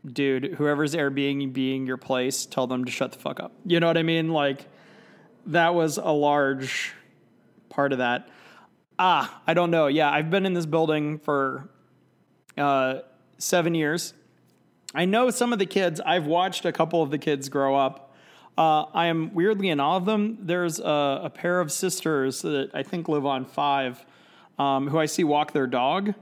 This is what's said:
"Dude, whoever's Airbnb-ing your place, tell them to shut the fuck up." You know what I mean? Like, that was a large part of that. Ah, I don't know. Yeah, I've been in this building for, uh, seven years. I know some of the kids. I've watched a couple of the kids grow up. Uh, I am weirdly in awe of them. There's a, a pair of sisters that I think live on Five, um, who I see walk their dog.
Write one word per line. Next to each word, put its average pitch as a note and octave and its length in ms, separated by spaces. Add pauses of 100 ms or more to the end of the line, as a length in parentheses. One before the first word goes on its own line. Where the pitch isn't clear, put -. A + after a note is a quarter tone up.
"Dude, C3+ 500
whoever's D3 380
Airbnb-ing C#3 920
your B2+ 120
place, C3 480
tell C3 200
them B2+ 200
to B2 40
shut B2 220
the - 60
fuck C#3 200
up." - 140 (140)
You E3+ 120
know E3+ 80
what E3 120
I E3 40
mean? D#3+ 280
Like, C#3+ 340 (840)
that E3+ 280
was D#3+ 240
a - 120
large C#3+ 840 (720)
part C#3 240
of C3 60
that. B2 300 (720)
Ah, F3 480
I E3 60
don't E3+ 180
know. D#3+ 180
Yeah, D3 220
I've D#3 200
been F#3+ 160
in F#3 80
this F3 100
building D3+ 540
for, C#3 500 (880)
uh, C3+ 440 (360)
seven E3+ 380
years. D#3+ 400 (800)
I E3 100
know A3+ 240
some A#3+ 240
of A#3 60
the F#3+ 80
kids. F3 340
I've E3 260
watched F3+ 380
a E3+ 80
couple E3 300
of C#3+ 80
the D3 80
kids C#3 320
grow C#3 260
up. C3+ 300 (500)
Uh, D#3 340
I E3 140
am E3 280
weirdly G3 360
in D3+ 80
awe D3 180
of F3+ 80
them. G#3+ 360
There's F3 400
a, C#3+ 440
a D3 60
pair F3+ 300
of E3 100
sisters D3 720
that C#3+ 320
I D3 80
think E3 260
live D3 160
on C3+ 200
Five, C#3 600 (540)
um, C#3 300
who D3 100
I D#3 80
see D3+ 160
walk D3 300
their C3+ 160
dog. D3 540